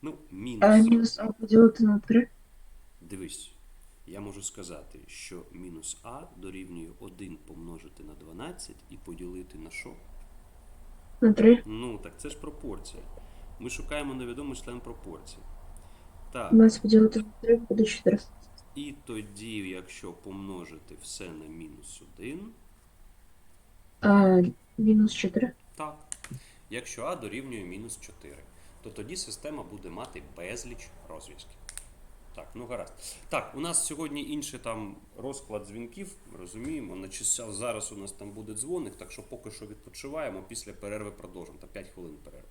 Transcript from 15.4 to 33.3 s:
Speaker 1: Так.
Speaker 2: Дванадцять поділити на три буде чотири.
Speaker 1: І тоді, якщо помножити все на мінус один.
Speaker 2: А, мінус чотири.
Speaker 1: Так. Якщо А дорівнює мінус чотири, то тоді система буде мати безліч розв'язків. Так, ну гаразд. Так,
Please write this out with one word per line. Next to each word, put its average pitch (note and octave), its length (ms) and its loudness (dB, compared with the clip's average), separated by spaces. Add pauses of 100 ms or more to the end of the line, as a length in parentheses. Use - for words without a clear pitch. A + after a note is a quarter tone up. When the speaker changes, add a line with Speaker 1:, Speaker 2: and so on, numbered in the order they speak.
Speaker 1:
Так. A#2+ 220 -6
Speaker 2:
Дванадцять A3 280 10
поділити A3 380 8
на G#3+ 60 -4 (160)
три A#3 140 6
буде A3 300 2
чотири. - 340 2 (560)
Speaker 1:
І C#3+ 180 -10 (120)
тоді, G#2+ 520 -10
якщо F#2 560 -10
помножити F2+ 880 -12
все - 280 -12
на D#2 160 -12
мінус D#2 560 -16 (140)
один. D#3 340 -10 (1500)
Speaker 2:
А, G3 400 10 (360)
мінус G#3+ 360 6
чотири. G#3+ 380 0 (240)
Speaker 1:
Так. D3+ 220 -10 (720)
Якщо A#2 360 -10
А E3+ 100 -4
дорівнює A2 480 -10
мінус G2 380 -10
чотири, - 420 -18 (400)
то A2+ 60 -12
тоді - 260 -10
система D3+ 480 -10
буде F#2 260 -14
мати F2+ 320 -12 (160)
безліч A2+ 520 -12 (200)
розв'язків. - 480 -18 (800)
Так, D#2+ 180 -14
ну A#2 120 -12
гаразд. A#2+ 280 -10 (360)
Так, - 260 -4